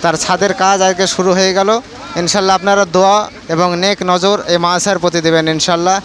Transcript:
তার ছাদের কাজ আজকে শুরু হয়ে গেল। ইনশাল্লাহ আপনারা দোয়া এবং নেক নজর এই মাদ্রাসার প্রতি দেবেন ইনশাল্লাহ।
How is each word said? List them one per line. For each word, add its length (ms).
তার 200
ছাদের 300
কাজ 140
আজকে 180
শুরু 220
হয়ে 200
গেল। 120
ইনশাল্লাহ 380
আপনারা 240
দোয়া 220
এবং 140
নেক 140
নজর 260
এই 120
মাদ্রাসার 380
প্রতি 220
দেবেন 200
ইনশাল্লাহ। 500